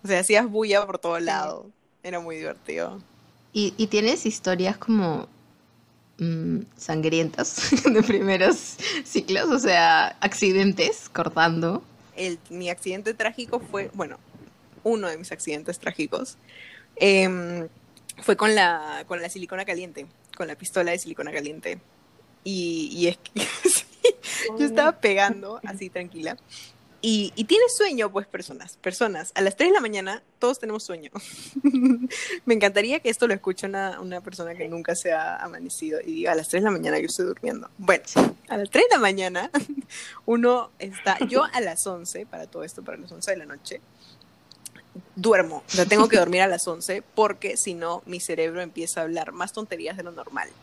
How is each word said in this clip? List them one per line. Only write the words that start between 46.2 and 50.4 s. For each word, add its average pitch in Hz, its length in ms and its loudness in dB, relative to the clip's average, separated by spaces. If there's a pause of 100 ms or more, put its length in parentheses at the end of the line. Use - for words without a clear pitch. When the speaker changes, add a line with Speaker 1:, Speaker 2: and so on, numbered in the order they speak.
Speaker 1:
a 196 60 6
las 185 200 -2
once 180 340 -6 (140)
porque 208 420 0
si 190 160 -4
no, 170 320 -6
mi 180 140 -10
cerebro 165 420 -2
empieza 165 380 -8
a 165 40 -2
hablar 165 280 -6
más 180 220 -8
tonterías 180 440 -8
de 180 60 -12
lo 175 80 -14
normal. 127 380 -10 (140)